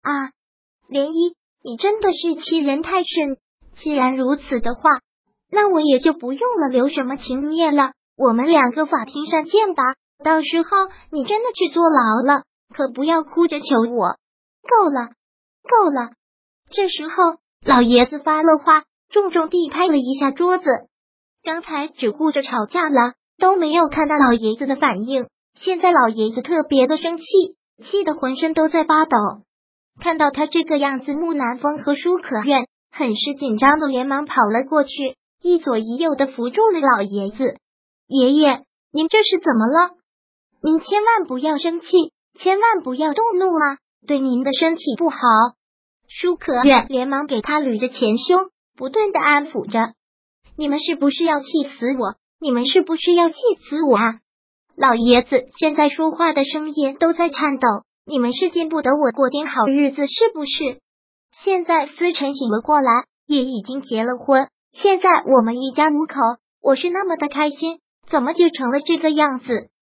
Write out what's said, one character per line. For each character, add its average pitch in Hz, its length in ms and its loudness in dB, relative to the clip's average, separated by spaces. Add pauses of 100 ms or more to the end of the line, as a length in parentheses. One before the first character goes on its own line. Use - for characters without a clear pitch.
啊， 277 320 -6 (560)
涟 277 220 -2
漪， 339 240 0 (280)
你 233 140 -12
真 415 240 -2
的 403 120 2
是 330 300 -4
欺 330 160 0
人 285 240 -2
太 359 220 -2
甚！ 285 320 -4 (400)
既 - 140 -8
然 262 260 0
如 262 200 0
此 269 240 -6
的 233 140 -2
话， - 140 0 (640)
那 415 200 2
我 330 120 2
也 277 160 4
就 302 160 2
不 254 180 -8
用 277 80 -8 (180)
了 294 120 0
留 254 180 2
什 285 160 -4
么 262 120 -8
情 254 240 -8
面 311 360 0
了， 269 160 2 (240)
我 254 160 2
们 240 140 0
两 285 260 4
个 302 140 -2
法 285 180 -2
庭 294 220 -10
上 320 180 -2
见 381 300 0
吧， 294 80 -2 (420)
到 320 160 2
时 320 220 -2
候 330 60 -4 (420)
你 285 140 -4
真 427 200 -2
的 494 80 -4
去 359 160 -2
坐 330 220 0
牢 240 360 2
了， 277 180 2 (300)
可 269 160 -4
不 254 140 -6
要 320 180 0
哭 330 240 0
着 302 140 -4
求 277 160 0
我。 233 400 0 (460)
够 427 280 4
了， 240 200 -6 (580)
够 415 220 4
了！ 247 200 -4 (600)
这 392 180 -2
时 302 200 -8
候， 320 60 -12 (520)
老 240 160 4
爷 240 240 4
子 294 120 -10
发 311 240 -2
了 320 160 4
话， 302 260 2 (260)
重 403 200 2
重 320 180 0
地 339 220 -2
拍 349 180 0
了 302 100 4
一 254 200 -2
下 277 120 0
桌 349 280 0
子。 370 60 -8 (800)
刚 330 180 -6
才 311 260 -8
只 226 240 -4
顾 302 180 0
着 277 120 -2
吵 233 240 -4
架 339 220 -2
了， 247 260 2 (240)
都 381 180 4
没 320 160 0
有 330 160 4
看 302 180 0
到 302 100 0
老 262 160 4
爷 220 220 0
子 226 120 -8
的 269 100 -2
反 240 280 -2
应， 254 220 -4 (280)
现 370 260 -4
在 359 100 4
老 269 180 4
爷 220 220 -2
子 233 120 -8
特 320 200 -2
别 277 240 2
的 302 100 0
生 330 220 -6
气， 330 60 -16 (600)
气 392 200 -2
得 311 100 -2
浑 262 220 -6
身 320 180 -2
都 320 140 2
在 320 160 0
发 311 200 2
抖。 311 140 0 (840)
看 330 160 -2
到 302 140 2
他 277 160 -4
这 330 160 -2
个 320 160 -2
样 277 220 -2
子， 285 120 -8
木 320 220 -4
南 254 240 -4
风 294 240 -4
和 285 140 0
舒 349 220 -2
可 254 260 -6
愿 262 240 0 (240)
很 233 240 -2
是 285 180 -4
紧 254 240 -4
张 285 220 4
的 302 80 -2
连 254 180 -2
忙 277 180 -2
跑 269 180 0
了 220 200 0
过 285 220 2
去， 277 320 -8 (260)
一 349 160 2
左 277 200 -2
一 226 180 -6
右 311 180 0
的 269 140 0
扶 247 220 -6
住 403 200 0
了 349 80 0
老 254 240 2
爷 202 280 -6
子。 262 260 -4 (500)
“爷 254 240 4
爷， 294 320 4 (300)
您 311 160 -2
这 440 160 4
是 381 160 0
怎 339 160 0
么 220 100 2
了？ 349 300 2 (680)
您 311 160 2
千 403 260 -2
万 440 220 2
不 254 140 -6
要 302 180 -2
生 339 220 -4
气， - 80 -18 (500)
千 381 220 0
万 440 240 2
不 254 100 -4
要 294 180 -2
动 440 240 0
怒 370 100 2
啊， 302 320 0 (280)
对 285 140 0
您 262 240 0
的 277 80 -2
身 320 240 0
体 294 200 -4
不 339 140 0
好。” - 80 -12 (920)
舒 349 280 -2
可 247 260 -2
愿 262 260 6
连 254 200 -4
忙 277 180 -4
给 269 140 -4
他 302 200 -2
捋 240 200 -2
着 247 80 -2
前 226 280 0
胸， 370 320 0 (280)
不 262 120 -10
断 415 220 0
的 359 80 -2
安 294 300 2
抚 214 200 -6
着。 226 260 -2 (600)
“你 302 120 -6
们 285 120 -2
是 311 160 -4
不 277 140 2
是 311 140 -4
要 302 160 0
气 269 60 -14 (320)
死 254 200 -2
我？ 214 180 -4 (240)
你 302 100 -4
们 247 160 0
是 330 160 2
不 330 140 -4
是 349 180 2
要 339 160 4
气 330 60 -16 (320)
死 302 140 -4
我 269 140 4
啊？” 202 240 0 (560)
老 269 180 2
爷 240 280 4
子 254 240 0 (120)
现 311 160 0
在 302 140 2
说 311 220 -2
话 320 220 -2
的 285 120 0
声 302 280 -8
音 285 260 -2
都 330 160 2
在 339 160 -2
颤 285 280 -2
抖 302 80 0 (380)
，“你 294 140 -4
们 240 160 0
是 359 160 -2
见 330 180 -2
不 311 140 -4
得 262 80 2
我 285 220 2
过 254 180 0
点 294 160 -6
好 262 200 -2
日 277 240 2
子 277 160 -4
是 453 280 2
不 302 100 -8
是？ 269 360 -6 (500)
现 370 340 -2
在 330 220 0
思 339 260 -2
辰 277 220 -4
醒 269 160 -4
了 214 100 0
过 294 220 2
来， 240 220 2 (220)
也 285 180 0
已 254 180 -8
经 262 180 -10
结 220 240 -4
了 247 140 -4
婚， 269 300 2 (240)
现 392 280 2
在 370 80 2 (180)
我 262 140 6
们 226 160 -2
一 262 160 -6
家 302 160 2
五 302 180 0
口， 277 140 -6 (400)
我 269 140 4
是 302 160 -4
那 381 140 -4
么 349 120 -2
的 294 120 -4
开 294 200 -2
心， 330 320 -8 (300)
怎 294 120 2
么 285 120 -4
就 339 160 4
成 262 200 -4
了 277 100 0
这 330 180 0
个 311 120 2
样 294 280 0
子？ - 320 -6 (120)